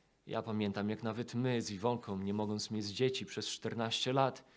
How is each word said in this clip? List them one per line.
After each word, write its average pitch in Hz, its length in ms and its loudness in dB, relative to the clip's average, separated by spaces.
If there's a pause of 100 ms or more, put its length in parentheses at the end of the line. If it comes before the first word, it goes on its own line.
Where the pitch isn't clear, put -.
(280)
Ja 113 140 0
pamiętam, 104 480 2
jak 107 140 -2
nawet 117 320 -2
my 120 260 4
z 98 100 -4
Iwonką, 107 460 0
nie 98 160 0
mogąc 104 380 -2
mieć 107 140 -2
dzieci 120 400 0
przez - 220 -6
czternaście - 680 -2
lat, 135 300 4 (140)